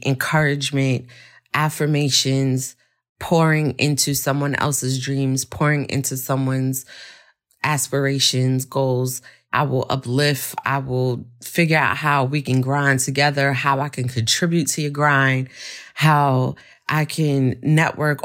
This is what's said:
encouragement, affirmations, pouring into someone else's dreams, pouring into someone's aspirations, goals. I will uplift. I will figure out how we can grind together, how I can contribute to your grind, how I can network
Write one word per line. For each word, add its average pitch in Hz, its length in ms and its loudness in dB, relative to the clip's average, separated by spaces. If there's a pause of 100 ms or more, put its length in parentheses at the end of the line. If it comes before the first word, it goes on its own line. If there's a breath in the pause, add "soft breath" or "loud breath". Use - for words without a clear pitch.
encouragement, 135 1000 0 (480 loud breath)
affirmations, 135 1200 0 (440)
pouring 156 580 2
into 147 380 0
someone 143 400 -2
else's 131 440 -2
dreams, 135 460 -2
pouring 147 440 -2
into 135 280 -4
someone's 131 680 -2 (800 loud breath)
aspirations, 135 1000 0
goals. 127 560 -2 (320 loud breath)
I 131 100 0
will 131 260 0
uplift. 135 680 -2 (100)
I 135 120 0
will 127 480 -4 (180)
figure 160 340 2
out 131 200 2
how 143 260 2
we 139 180 0
can 131 200 2
grind 135 400 0
together, 143 500 0
how 135 300 0
I 147 80 -4
can 127 180 -6
contribute 147 600 0
to - 120 -2
your 147 100 -4
grind, 135 580 2 (440 loud breath)
how 143 600 2 (320 loud breath)
I 151 160 0
can 139 580 0
network 151 640 2